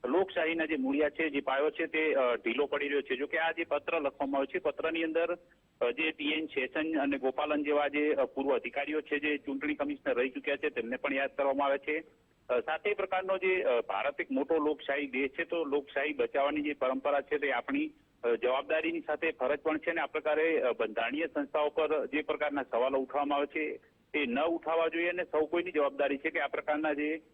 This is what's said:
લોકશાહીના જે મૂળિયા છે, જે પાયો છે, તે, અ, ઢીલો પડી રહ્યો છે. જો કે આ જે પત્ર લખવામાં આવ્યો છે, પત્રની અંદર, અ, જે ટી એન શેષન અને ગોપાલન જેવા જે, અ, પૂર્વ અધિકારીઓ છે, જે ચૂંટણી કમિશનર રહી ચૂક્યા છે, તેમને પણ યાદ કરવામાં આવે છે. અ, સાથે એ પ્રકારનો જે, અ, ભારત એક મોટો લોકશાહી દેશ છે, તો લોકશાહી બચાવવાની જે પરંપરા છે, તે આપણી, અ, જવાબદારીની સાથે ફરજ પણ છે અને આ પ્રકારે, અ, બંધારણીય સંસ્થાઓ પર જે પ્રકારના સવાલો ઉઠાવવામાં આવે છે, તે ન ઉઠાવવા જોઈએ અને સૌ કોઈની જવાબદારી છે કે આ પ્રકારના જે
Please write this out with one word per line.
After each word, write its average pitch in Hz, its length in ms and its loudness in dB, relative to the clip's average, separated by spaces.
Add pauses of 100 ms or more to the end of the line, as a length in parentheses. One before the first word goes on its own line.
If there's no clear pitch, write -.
લોકશાહીના 165 600 0
જે 151 100 -2
મૂળિયા 139 340 0
છે, 160 200 -2
જે 143 120 -2
પાયો 139 280 2
છે, 165 160 -2
તે, 156 280 0
અ, 123 220 4
ઢીલો 117 300 0
પડી 143 220 -2
રહ્યો 143 140 0
છે. 131 140 -2
જો 139 120 -4
કે 165 100 -4
આ 165 140 0
જે 165 120 -4
પત્ર 160 380 -2
લખવામાં 139 380 -2
આવ્યો 139 60 2
છે, 180 140 -6
પત્રની 160 440 -2
અંદર, 165 300 0 (480)
અ, 120 100 2
જે 156 200 0
ટી 151 200 -2
એન 156 160 -2
શેષન 156 520 -2
અને 139 180 2
ગોપાલન 147 460 0
જેવા 147 240 4
જે, 147 260 2
અ, 139 120 4
પૂર્વ 135 300 0
અધિકારીઓ 143 460 -2
છે, 147 180 -2
જે 147 180 0
ચૂંટણી 143 380 -4
કમિશનર 143 380 -2
રહી 127 160 2
ચૂક્યા 143 260 -2
છે, 147 140 -2
તેમને 120 280 -4
પણ 139 160 -2
યાદ 135 160 0
કરવામાં 139 380 0
આવે 139 100 2
છે. 151 220 -4 (500)
અ, 123 100 2
સાથે 160 300 -2
એ 208 40 2
પ્રકારનો 190 440 0
જે, 185 260 2
અ, 120 180 4
ભારત 110 400 -4
એક - 100 -6
મોટો 139 260 2
લોકશાહી 147 500 0
દેશ 135 240 -2
છે, 170 120 -6
તો 170 200 -2
લોકશાહી 143 500 -2
બચાવવાની 143 480 0
જે 147 120 -2
પરંપરા 135 480 0
છે, 147 160 -2
તે 139 140 0
આપણી, 139 420 -2 (300)
અ, 117 120 4
જવાબદારીની 151 680 0
સાથે 156 300 -2
ફરજ 139 280 0
પણ 156 180 0
છે 165 140 -2
અને 165 100 -2
આ 139 40 0
પ્રકારે, 156 560 2
અ, 123 100 2
બંધારણીય 117 560 -2
સંસ્થાઓ 147 420 0
પર 151 360 2
જે 151 160 -2
પ્રકારના 147 420 -2
સવાલો 131 360 2
ઉઠાવવામાં 143 380 0
આવે 143 100 0
છે, 156 320 -4 (340)
તે 147 120 0
ન 123 160 0
ઉઠાવવા 165 460 0
જોઈએ 170 220 0
અને 175 140 -2
સૌ 156 220 2
કોઈની 175 260 -2
જવાબદારી 139 460 2
છે 160 120 -4
કે 156 100 -4
આ 139 80 -2
પ્રકારના 151 460 -2
જે 151 280 -2 (120)